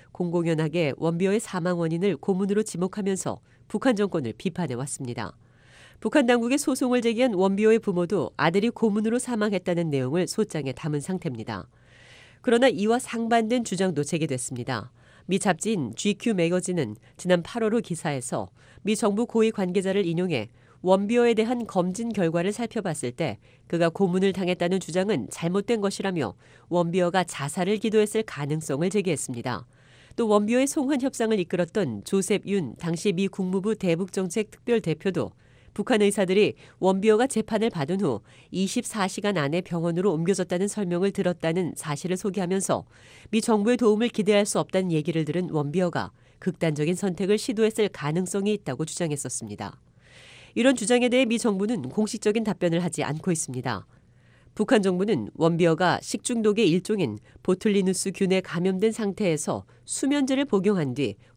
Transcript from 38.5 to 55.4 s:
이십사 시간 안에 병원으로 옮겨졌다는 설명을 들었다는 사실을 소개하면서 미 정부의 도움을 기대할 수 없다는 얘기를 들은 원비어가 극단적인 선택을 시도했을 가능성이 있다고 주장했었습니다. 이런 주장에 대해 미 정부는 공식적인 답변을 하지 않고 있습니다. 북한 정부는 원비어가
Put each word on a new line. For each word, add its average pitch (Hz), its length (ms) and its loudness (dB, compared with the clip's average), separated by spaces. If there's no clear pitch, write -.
이십사 190 580 -2
시간 202 300 -2
안에 151 240 0
병원으로 175 500 0
옮겨졌다는 180 560 0
설명을 190 440 0
들었다는 175 640 0
사실을 170 400 -4
소개하면서 185 680 -2
미 220 100 2
정부의 220 380 4
도움을 220 300 4
기대할 208 360 4
수 202 160 -2
없다는 185 320 0
얘기를 160 320 0
들은 165 260 -2
원비어가 151 640 -2
극단적인 160 540 0
선택을 190 440 0
시도했을 214 500 0
가능성이 185 640 -2
있다고 156 300 -6
주장했었습니다. 120 960 -6
이런 254 220 4
주장에 240 320 2
대해 254 160 4
미 233 140 0
정부는 202 500 -2
공식적인 214 560 0
답변을 175 400 0
하지 151 180 -4
않고 156 300 -2
있습니다. 127 540 -4
북한 214 280 4
정부는 185 520 0
원비어가 165 680 2